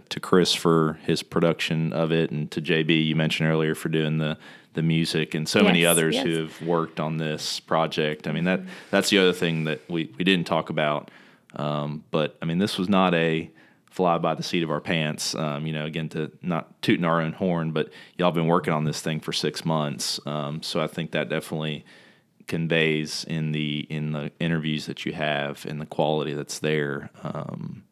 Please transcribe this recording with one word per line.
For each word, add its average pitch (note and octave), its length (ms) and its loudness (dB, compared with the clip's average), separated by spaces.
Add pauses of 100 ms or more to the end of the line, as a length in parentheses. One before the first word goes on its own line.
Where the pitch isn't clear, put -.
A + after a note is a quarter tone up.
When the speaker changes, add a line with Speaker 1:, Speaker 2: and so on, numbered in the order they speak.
Speaker 1:
to - 140 -8
Chris F2+ 340 6
for D#2+ 480 4
his E2 180 0
production E2 680 2
of D#2+ 220 0
it, E2 180 2
and D#2 200 -4
to E2+ 100 -4
J D#2+ 220 2
B D#2+ 180 4
you D#2 160 2
mentioned D#2+ 320 2
earlier D#2+ 260 2
for - 140 -6
doing D#2 300 0
the, D#2 180 -2 (380)
the E2 60 0
music, D#2+ 540 2
and D#2+ 140 -4
so G#2+ 120 4
many F2+ 200 6
Speaker 2:
Yes, E2+ 100 6
Speaker 1:
others D#2+ 240 4
Speaker 2:
yes. - 100 0
Speaker 1:
who E2 180 0
have - 180 -10
worked E2 400 -2
on D#2 160 -2
this D#2 420 -4
project. D#2 680 0
I D#2 40 -2
mean, E2 140 -2
that, F#2 160 2
Speaker 2:
Mm-hmm. - 80 -14 (220)
Speaker 1:
that's G2 180 4
the G#2 80 6
other F2+ 160 6
thing E2 320 -2
that D#2 240 -4
we, E2 280 -4
we F#2 60 -4
didn't F2 240 4
talk D#2+ 220 0
about, D2+ 420 -2 (460)
um, D2 540 -4
but, D#2 300 -2
I F2 40 -6
mean, E2 140 0
this G#2 180 0
was F#2 100 0
not F#2+ 260 4
a E2 380 0 (400)
fly E2+ 260 2
by D#2+ 160 0
the D2+ 80 -6
seat E2+ 220 -2
of D#2 80 -4
our D2+ 100 -2
pants. D2+ 540 -2
Um, D2+ 320 -4
you D#2+ 60 -4
know, D2+ 120 -4
again, D#2 240 -6
to D2+ 220 -6 (100)
not - 400 -6
tooting F#2 240 2
our E2 160 4
own D#2+ 120 -2
horn, E2+ 380 -2
but D#2 180 -2 (280)
y'all F2 140 4
been E2 160 0
working F2 260 4
on D#2 120 0
this D2+ 160 -2
thing D#2+ 180 -2
for - 140 -6
six - 300 -2
months. D2+ 640 -2
Um, D2 380 -6
so - 180 -2
I D#2 60 0
think D#2+ 240 -8
that D2+ 180 -2
definitely D#2 560 -4 (640)
conveys D#2+ 800 0
in D#2 260 -2
the, D2+ 380 -4
in D2+ 240 -4
the D2 260 -6
interviews D#2 480 -2
that - 180 -10
you - 80 -2
have D2 540 -2
and D2+ 120 -6
the D2 60 -8
quality D2+ 480 0
that's C#2+ 260 -8
there. D2 500 -2 (120)
Um, - 720 -10